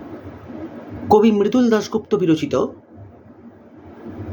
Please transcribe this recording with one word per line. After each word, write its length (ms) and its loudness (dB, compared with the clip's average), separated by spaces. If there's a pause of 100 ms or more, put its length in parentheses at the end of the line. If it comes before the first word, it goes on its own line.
(1080)
কবি 220 6
মৃদুল 380 4
দাশগুপ্ত 460 0
বিরচিত 500 2 (1700)